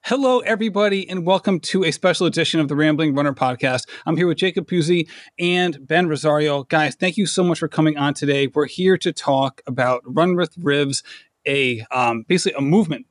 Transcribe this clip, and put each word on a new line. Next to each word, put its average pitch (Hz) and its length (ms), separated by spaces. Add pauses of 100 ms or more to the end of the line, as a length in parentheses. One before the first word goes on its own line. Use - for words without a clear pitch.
Hello, 254 320
everybody, 202 680
and 180 160
welcome 185 360
to 185 240
a 156 60
special 180 360
edition 160 320
of 147 80
the 143 80
Rambling 151 400
Runner 143 180
Podcast. 127 540 (180)
I'm 160 120
here 175 100
with 156 100
Jacob 185 300
Puzey 170 420 (300)
and 175 480
Ben 170 220
Rosario. 151 560
Guys, 151 300
thank 185 200
you 196 100
so 185 160
much 175 180
for 160 100
coming 156 280
on 143 160
today. 139 340
We're 147 180
here 185 320
to 170 160
talk 135 520
about 127 380
Run 165 320
with 175 240
Rivs, 143 440 (440)
a, 127 420
um, 117 380
basically 170 300
a 139 40
movement 160 500